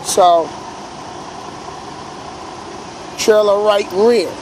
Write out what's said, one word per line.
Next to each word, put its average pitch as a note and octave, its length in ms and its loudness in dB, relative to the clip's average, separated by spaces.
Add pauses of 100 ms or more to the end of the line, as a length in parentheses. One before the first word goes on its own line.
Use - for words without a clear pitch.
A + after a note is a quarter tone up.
So E3+ 440 6 (2750)
trailer G#3 440 4
right G#3 300 4
rear. G3 500 4